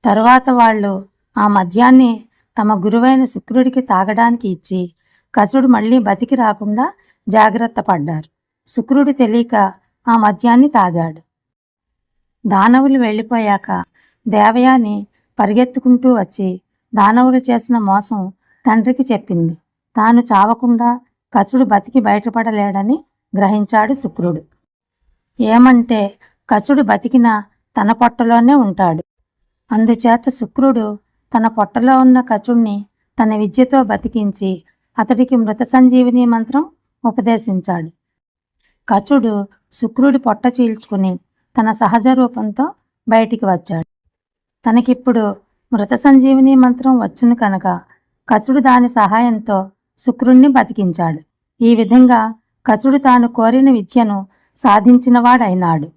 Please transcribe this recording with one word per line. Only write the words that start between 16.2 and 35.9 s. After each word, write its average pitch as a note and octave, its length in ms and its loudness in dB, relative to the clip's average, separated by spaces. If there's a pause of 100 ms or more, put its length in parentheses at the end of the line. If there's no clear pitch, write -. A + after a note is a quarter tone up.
దానవులు A#3+ 480 2 (100)
చేసిన A#3 280 -2
మోసం G3+ 540 -4 (320)
తండ్రికి B3 380 0
చెప్పింది. F3 520 -4 (420)
తాను A#3 240 2
చావకుండా A#3 800 0 (320)
కచుడు B3 320 0
బతికి G#3 360 -2
బయటపడలేడని G#3 960 -4 (400)
గ్రహించాడు G#3+ 560 0
శుక్రుడు. F3 500 -6 (960)
ఏమంటే A#3 640 2 (480)
కచుడు B3+ 340 0
బతికినా A#3 500 0 (440)
తన G#3 160 0
పొట్టలోనే A#3 640 2
ఉంటాడు. F#3 480 0 (680)
అందుచేత A3+ 580 0
శుక్రుడు A#3 680 -2 (340)
తన A3+ 160 0
పొట్టలో A3 500 0
ఉన్న B3+ 220 4
కచుడిని A#3 560 -2 (420)
తన A3 180 0
విద్యతో B3+ 460 0
బతికించి G3+ 680 -6 (480)
అతడికి B3+ 380 0
మృత A3 260 -2
సంజీవిని B3 640 2